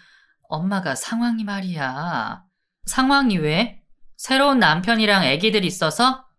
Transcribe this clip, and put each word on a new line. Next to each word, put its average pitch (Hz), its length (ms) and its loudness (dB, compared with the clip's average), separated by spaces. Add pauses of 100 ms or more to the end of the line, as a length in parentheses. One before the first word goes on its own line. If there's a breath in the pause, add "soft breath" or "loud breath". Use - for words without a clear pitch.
(480 loud breath)
엄마가 180 480 -4
상황이 233 480 -2
말이야." 156 1000 -6 (420)
"상황이 262 520 2
왜? 165 440 -2 (340)
새로운 269 440 2
남편이랑 196 640 2
애기들 185 400 2
있어서?" 240 600 0 (120)